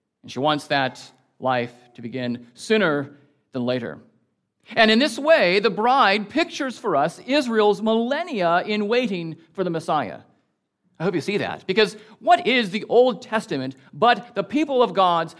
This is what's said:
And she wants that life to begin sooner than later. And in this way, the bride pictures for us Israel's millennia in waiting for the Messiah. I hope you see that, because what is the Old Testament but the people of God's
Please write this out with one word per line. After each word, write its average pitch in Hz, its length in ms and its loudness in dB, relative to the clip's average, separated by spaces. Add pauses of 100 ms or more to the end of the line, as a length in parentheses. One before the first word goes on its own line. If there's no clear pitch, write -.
(220)
And 110 100 -18
she - 60 -8
wants 147 300 0
that 135 340 -2 (360)
life 123 360 -2 (200)
to 120 80 -16
begin 120 520 -6
sooner 160 600 0 (360)
than 123 140 -4
later. 120 320 -4 (760)
And 226 160 4
in 220 80 4
this 294 200 0
way, 262 420 4
the 226 80 0
bride 214 640 2
pictures 302 480 -4
for 190 180 -2
us 156 300 0
Israel's 226 560 0
millennia 226 840 0
in 208 240 -2
waiting 190 480 -2 (160)
for 196 100 -6
the 180 60 0
Messiah. 156 520 -4 (800)
I - 40 -6
hope 175 140 0
you 147 40 0
see 196 180 -4
that, 85 280 -6
because 190 300 0 (240)
what - 260 2
is 233 240 2
the 202 140 -6
Old 240 360 4
Testament 135 540 -6 (180)
but 226 440 0
the 196 80 -2
people 277 380 0
of 190 120 0
God's 170 460 2